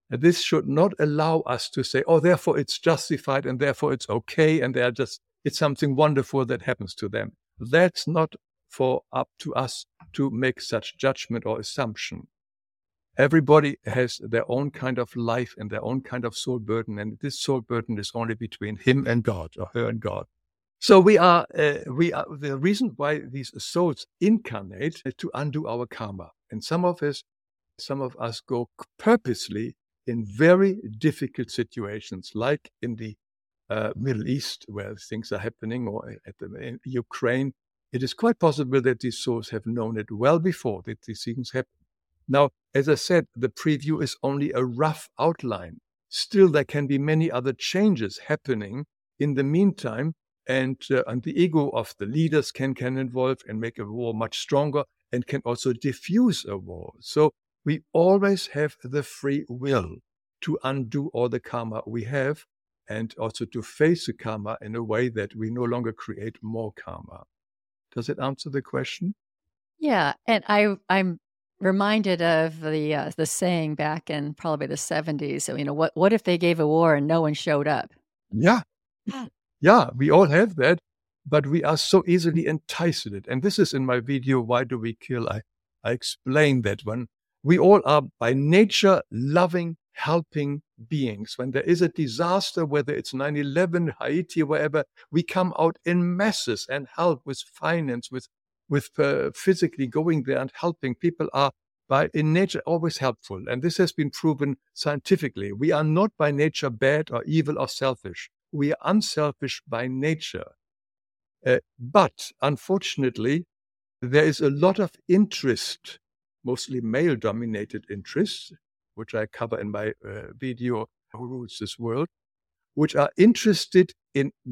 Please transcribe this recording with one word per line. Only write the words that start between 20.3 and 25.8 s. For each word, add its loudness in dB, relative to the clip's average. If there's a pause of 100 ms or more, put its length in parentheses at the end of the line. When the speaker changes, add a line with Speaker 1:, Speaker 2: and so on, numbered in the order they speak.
Speaker 1:
So 10
we 8
are, 6 (100)
uh, 2 (100)
we 0
are, -4
the -6
reason 2
why -2
these -10
souls -2 (140)
incarnate 0
is -8
to -8
undo -4
our -6